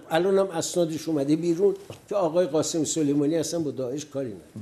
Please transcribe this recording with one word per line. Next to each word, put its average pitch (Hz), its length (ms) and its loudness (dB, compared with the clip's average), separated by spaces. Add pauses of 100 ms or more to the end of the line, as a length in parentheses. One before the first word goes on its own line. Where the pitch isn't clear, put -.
(100)
الان 185 280 2
هم 196 120 2
اسنادش 160 580 -2
اومده 147 280 2
بیرون 175 380 2 (340)
که 208 60 -4
آقای 180 320 2
قاسم 156 380 0
سلیمانی 147 520 2
اصلاً 165 240 -2
با 147 100 -2
داعش 131 340 -6
کاری 135 240 -8
نداره. 92 140 -12 (200)